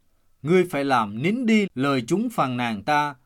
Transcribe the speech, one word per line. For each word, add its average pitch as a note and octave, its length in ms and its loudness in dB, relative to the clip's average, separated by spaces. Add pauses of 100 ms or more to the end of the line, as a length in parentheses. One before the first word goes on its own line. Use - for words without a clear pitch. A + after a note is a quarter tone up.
(420)
Ngươi F3+ 280 4
phải C#3+ 140 -2
làm A#2 380 0
nín A3+ 240 -2
đi G#3+ 280 4
lời C3+ 320 0
chúng G#3+ 240 -2
phàn C3 260 -2
nàn A#2 260 -4
ta D3 320 0 (120)